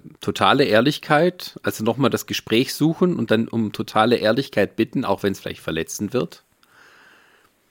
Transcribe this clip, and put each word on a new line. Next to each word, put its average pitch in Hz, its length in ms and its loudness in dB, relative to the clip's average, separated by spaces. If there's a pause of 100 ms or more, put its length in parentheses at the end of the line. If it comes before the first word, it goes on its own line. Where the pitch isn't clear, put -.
(220)
totale 123 440 2
Ehrlichkeit, 147 960 0
also - 200 -4
nochmal 117 260 0
das - 180 -4
Gespräch - 460 -2
suchen 165 440 0
und 117 140 -4
dann 113 160 2
um 110 240 -4
totale 110 460 0
Ehrlichkeit 107 580 0
bitten, 117 300 -2
auch 98 180 -2
wenn's 98 160 -2
vielleicht - 220 -10
verletzend 82 520 -6
wird. 135 300 -6 (1300)